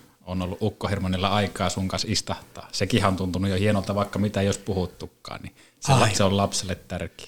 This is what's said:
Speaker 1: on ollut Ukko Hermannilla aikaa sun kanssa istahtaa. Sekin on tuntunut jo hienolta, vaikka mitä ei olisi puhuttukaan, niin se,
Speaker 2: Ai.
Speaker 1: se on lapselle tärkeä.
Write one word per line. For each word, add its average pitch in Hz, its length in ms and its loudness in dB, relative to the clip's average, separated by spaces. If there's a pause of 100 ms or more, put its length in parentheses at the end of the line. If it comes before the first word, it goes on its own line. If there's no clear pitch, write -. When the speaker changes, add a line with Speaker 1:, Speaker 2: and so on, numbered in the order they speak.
(220)
Speaker 1:
on 90 200 -4
ollut 90 200 -6
Ukko 104 260 -2
Hermannilla 92 400 0
aikaa 98 420 0
sun 95 180 -2
kanssa - 220 -4
istahtaa. - 600 -6
Sekin 101 320 2
on 95 120 4
tuntunut 95 340 -2
jo 95 60 0
hienolta, 101 380 2
vaikka 101 240 0
mitä 98 220 0
ei 98 80 2
olisi 98 120 -2
puhuttukaan, - 800 -6
niin - 120 -14 (260)
se, 143 120 4
Speaker 2:
Ai. 123 220 6
Speaker 1:
se 104 100 4
on 98 120 4
lapselle 98 380 0
tärkeä. - 540 -10